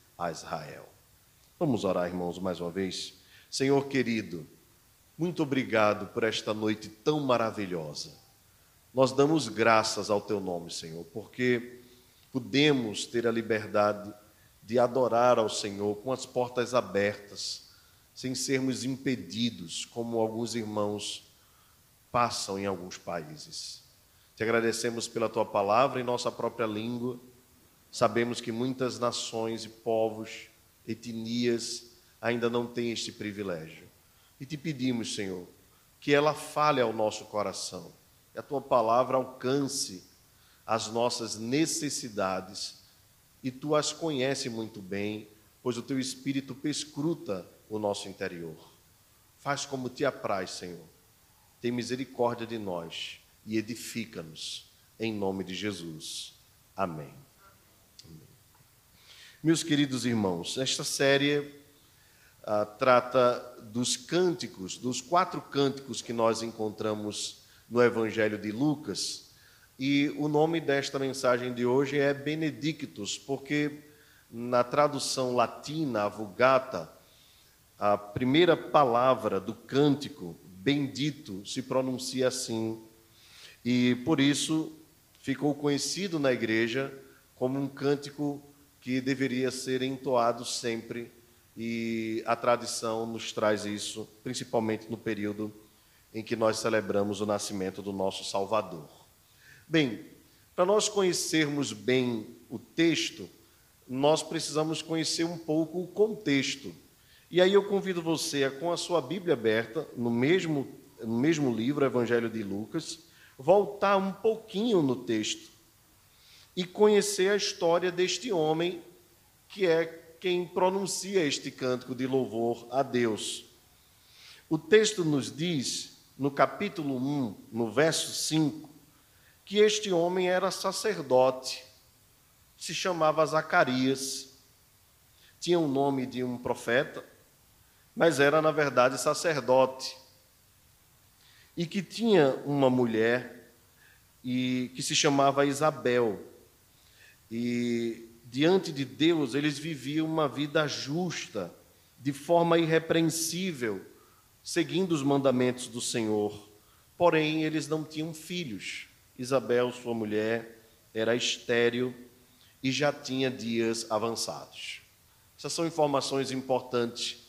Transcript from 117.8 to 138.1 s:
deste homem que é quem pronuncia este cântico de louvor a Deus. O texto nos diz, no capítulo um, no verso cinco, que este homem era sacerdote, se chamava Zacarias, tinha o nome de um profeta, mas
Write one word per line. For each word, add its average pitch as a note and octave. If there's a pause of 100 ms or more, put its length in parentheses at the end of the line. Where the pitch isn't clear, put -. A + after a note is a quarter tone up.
deste F3+
homem E3+ (640)
que F#3+
é E3 (340)
quem F3+
pronuncia F#3+
este C#3+
cântico B2+
de B2+
louvor A#2
a C3+
Deus. A#2+ (1000)
O D#3+
texto G#3
nos C3+
diz, D3+ (220)
no C#3
capítulo C#3+
um, C3 (160)
no A2+
verso D3
cinco, D#3 (760)
que -
este G#3
homem F3+
era F#3
sacerdote, C#3+ (920)
se -
chamava D#3+
Zacarias, C#3 (1080)
tinha F3
o D#3+
nome C3+
de B2
um B2
profeta, B2 (840)
mas D#3+